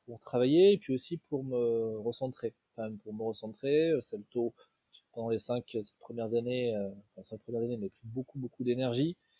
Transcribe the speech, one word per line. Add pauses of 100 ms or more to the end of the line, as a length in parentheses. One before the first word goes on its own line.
pour
travailler,
et
puis
aussi (100)
pour
me
recentrer. (200)
Enfin, (140)
pour
me
recentrer,
euh,
Salto, (580)
pendant
les
cinq,
euh,
cinq
premières
années,
euh,
enfin,
cinq
premières
années,
m'a
pris
beaucoup,
beaucoup
d'énergie, (220)